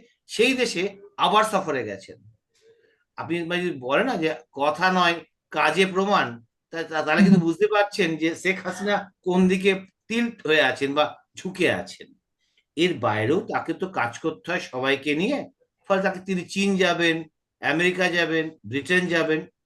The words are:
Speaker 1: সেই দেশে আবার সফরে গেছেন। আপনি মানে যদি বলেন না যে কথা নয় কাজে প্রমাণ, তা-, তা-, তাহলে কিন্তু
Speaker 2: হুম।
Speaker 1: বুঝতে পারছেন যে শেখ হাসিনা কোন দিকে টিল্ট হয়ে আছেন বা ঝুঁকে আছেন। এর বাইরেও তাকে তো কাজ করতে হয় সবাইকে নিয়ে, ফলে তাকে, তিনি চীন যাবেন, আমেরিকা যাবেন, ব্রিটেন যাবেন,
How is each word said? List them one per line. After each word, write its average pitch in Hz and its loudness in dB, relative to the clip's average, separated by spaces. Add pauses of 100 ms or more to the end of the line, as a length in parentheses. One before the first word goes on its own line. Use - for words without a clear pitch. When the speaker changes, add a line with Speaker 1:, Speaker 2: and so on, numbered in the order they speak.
(260)
Speaker 1:
সেই 254 2
দেশে 226 -2 (340)
আবার 202 4
সফরে 160 -2
গেছেন। 98 -14 (1000)
আপনি 123 -4 (100)
মানে 175 -2
যদি 160 -4
বলেন 139 0
না 247 -2
যে 160 0 (220)
কথা 151 0
নয় 175 2 (340)
কাজে 156 2
প্রমাণ, 185 0 (440)
তা-, 165 -8
তা-, 156 -2
তাহলে 156 4
কিন্তু 180 8
Speaker 2:
হুম। 165 0
Speaker 1:
বুঝতে 165 2
পারছেন 202 2
যে 160 0
শেখ 185 -4 (100)
হাসিনা 202 -4 (260)
কোন 180 2
দিকে 190 2 (380)
টিল্ট 226 -4
হয়ে 156 4
আছেন 131 0
বা 147 2 (340)
ঝুঁকে 185 -4
আছেন। - -8 (680)
এর 170 2
বাইরেও 113 0
তাকে 165 -6
তো 170 -6
কাজ 120 -4
করতে - -6
হয় 180 -4
সবাইকে 135 -2
নিয়ে, 226 -2 (500)
ফলে 190 2
তাকে, 185 -2
তিনি 185 -4 (120)
চীন 196 0
যাবেন, 170 2 (460)
আমেরিকা 180 0
যাবেন, 160 0 (220)
ব্রিটেন 143 0
যাবেন, 160 0 (260)